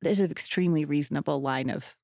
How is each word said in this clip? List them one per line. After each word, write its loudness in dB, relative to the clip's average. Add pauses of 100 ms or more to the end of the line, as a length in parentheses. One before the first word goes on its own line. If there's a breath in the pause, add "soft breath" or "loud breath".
there's 2
an 2
extremely 0
reasonable 0
line -2
of -8